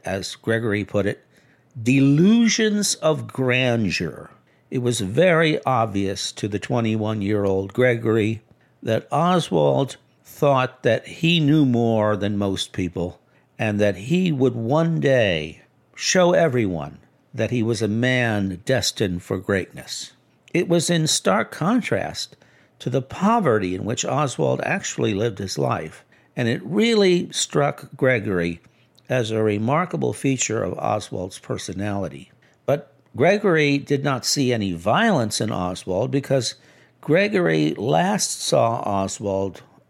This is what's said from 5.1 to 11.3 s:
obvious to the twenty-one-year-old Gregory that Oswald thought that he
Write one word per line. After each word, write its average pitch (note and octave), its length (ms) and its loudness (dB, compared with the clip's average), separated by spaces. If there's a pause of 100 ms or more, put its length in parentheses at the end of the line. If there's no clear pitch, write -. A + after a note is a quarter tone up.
obvious G2+ 680 -2
to - 140 -8
the G2+ 140 -4
twenty-one-year-old G#2+ 1120 -2
Gregory A2+ 680 2 (400)
that - 280 -2
Oswald D3 840 2 (260)
thought B2+ 600 0
that A#2 220 2
he E3 340 2